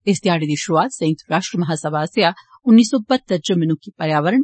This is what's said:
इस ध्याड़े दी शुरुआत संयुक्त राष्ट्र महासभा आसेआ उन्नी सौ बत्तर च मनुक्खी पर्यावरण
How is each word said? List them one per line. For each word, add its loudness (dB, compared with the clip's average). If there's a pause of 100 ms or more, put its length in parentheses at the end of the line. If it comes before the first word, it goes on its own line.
इस 0
ध्याड़े 0
दी -2
शुरुआत -2
संयुक्त -4
राष्ट्र -2
महासभा -4
आसेआ 0 (320)
उन्नी 8
सौ -4
बत्तर -2
च -2
मनुक्खी -4
पर्यावरण 0